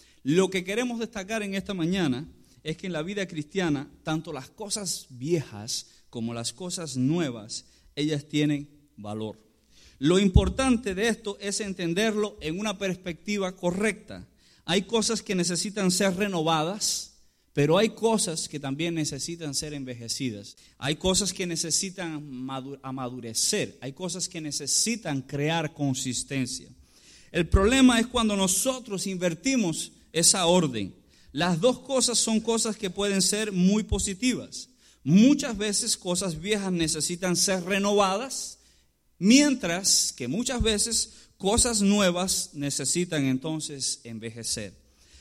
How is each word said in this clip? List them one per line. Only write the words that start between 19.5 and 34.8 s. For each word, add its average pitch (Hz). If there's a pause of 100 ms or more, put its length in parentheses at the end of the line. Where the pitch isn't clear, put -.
ser 151
envejecidas. 117 (220)
Hay 151
cosas 185
que 190
necesitan 165
madu-, 131
amadurecer, 127
hay 131
cosas 180
que 170
necesitan 151
crear 151
consistencia. 131 (600)
El 170
problema 240
es 226
cuando 220
nosotros 196
invertimos 185 (200)
esa 170
orden. 135 (360)
Las 165
dos 254
cosas 247
son 220
cosas 226
que 196
pueden 202
ser 208
muy 190
positivas. 202 (340)